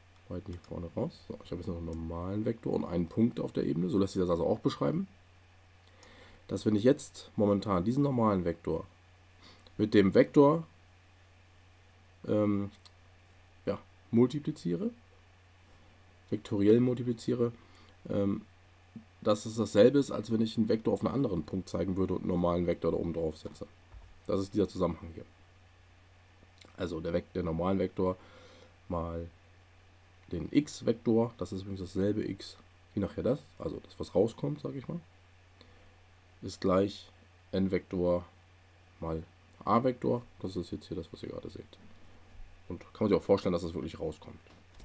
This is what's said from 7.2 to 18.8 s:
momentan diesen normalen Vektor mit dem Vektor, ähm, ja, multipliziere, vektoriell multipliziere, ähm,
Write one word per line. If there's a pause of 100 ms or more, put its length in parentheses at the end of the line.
momentan
diesen
normalen
Vektor (920)
mit
dem
Vektor, (1600)
ähm, (960)
ja, (320)
multipliziere, (1400)
vektoriell
multipliziere, (560)
ähm, (800)